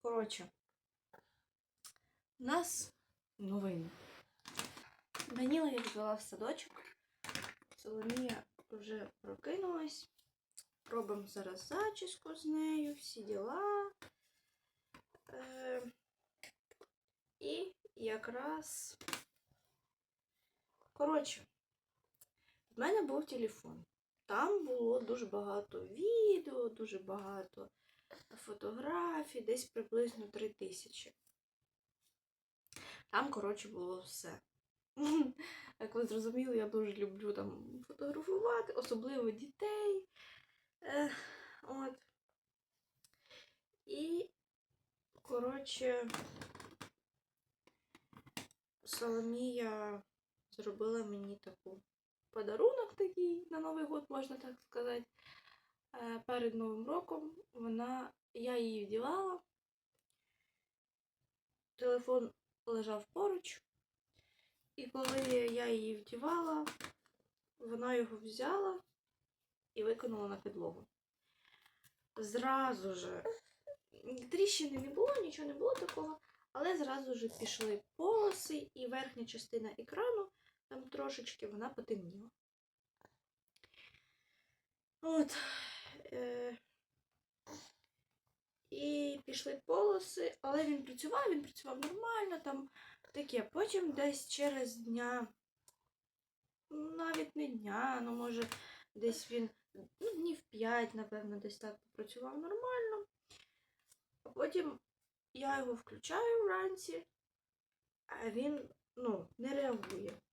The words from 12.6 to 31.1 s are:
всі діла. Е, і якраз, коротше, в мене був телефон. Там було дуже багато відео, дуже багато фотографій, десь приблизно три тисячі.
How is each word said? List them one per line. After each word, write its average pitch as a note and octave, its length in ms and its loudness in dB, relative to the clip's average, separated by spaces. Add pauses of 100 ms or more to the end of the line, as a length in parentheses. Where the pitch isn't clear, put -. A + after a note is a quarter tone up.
всі A#3+ 280 -10
діла. F#4+ 680 0 (1400)
Е, B3+ 500 -4 (1600)
і E4+ 360 -4 (220)
якраз, A#3+ 1000 -4 (1900)
коротше, D4 540 2 (1300)
в A3+ 40 -4
мене F#4+ 220 6
був C#4+ 240 0
телефон. A#3 580 -4 (420)
Там D#4+ 380 4
було B3 360 4
дуже A#3 260 0
багато G3+ 600 -2
відео, E4+ 840 6
дуже G#3+ 300 -4
багато G3 680 -6 (680)
фотографій, C#4+ 1040 -2
десь A3+ 240 2
приблизно A3+ 640 0
три G#3+ 200 -4
тисячі. - 680 -10 (2000)